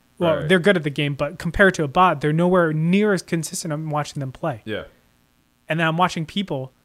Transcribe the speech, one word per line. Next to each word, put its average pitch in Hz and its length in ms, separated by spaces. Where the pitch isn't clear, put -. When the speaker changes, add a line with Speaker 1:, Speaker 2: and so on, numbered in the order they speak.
Speaker 1:
Well, 165 220
Speaker 2:
Right. 160 80
Speaker 1:
they're 185 100
good 190 180
at 165 60
the 151 80
game, 143 240
but 147 240
compared 180 360
to 165 100
a 143 40
bot, 170 320
they're 151 120
nowhere 170 420
near 185 400
as 175 80
consistent. 165 500
I'm 156 180
watching 147 300
them 135 120
play. 135 340
Speaker 2:
Yeah. 104 180
Speaker 1:
And 160 120
then 165 60
I'm 160 100
watching 170 300
people 151 460